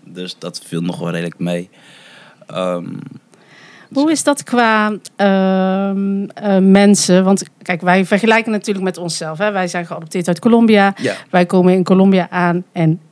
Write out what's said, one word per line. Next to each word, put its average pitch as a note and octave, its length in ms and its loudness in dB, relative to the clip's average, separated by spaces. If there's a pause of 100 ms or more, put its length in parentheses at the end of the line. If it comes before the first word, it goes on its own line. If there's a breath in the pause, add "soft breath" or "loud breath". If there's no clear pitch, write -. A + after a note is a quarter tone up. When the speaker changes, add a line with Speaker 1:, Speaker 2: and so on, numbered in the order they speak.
Speaker 1:
Dus F2+ 360 -14
dat E2+ 260 -14
viel E2 160 -6
nog F2 180 -6
wel F2 120 -6
redelijk E2+ 280 -6
mee. F2 300 -6 (760 loud breath)
Ehm, F2+ 380 -6 (1080 loud breath)
Speaker 2:
Hoe C#4 120 0
Speaker 1:
dus E4 80 2
Speaker 2:
is C#4 100 -4
dat C#4+ 200 -2
qua, A3 500 0 (220)
ehm, G3 1080 0
eh, G3+ 340 -2
mensen? F#3+ 640 4
Want F#3+ 200 0 (180)
kijk, F3 200 -6
wij F3+ 240 2
vergelijken A3 460 0
natuurlijk G3 340 -4
met F3+ 120 -4
onszelf, D#3+ 400 -8
hè? G#3 140 -2
Wij F#3+ 160 -2
zijn F3 180 -6
geadopteerd E3 420 -8
uit F3 120 -2
Colombia. A3 600 4
Speaker 1:
Ja. G#2+ 120 -2 (160 loud breath)
Speaker 2:
Wij F3+ 160 2
komen F3+ 280 4
in F#3+ 100 2
Colombia F#3+ 460 2
aan F3 420 -2
en E3 280 0 (120)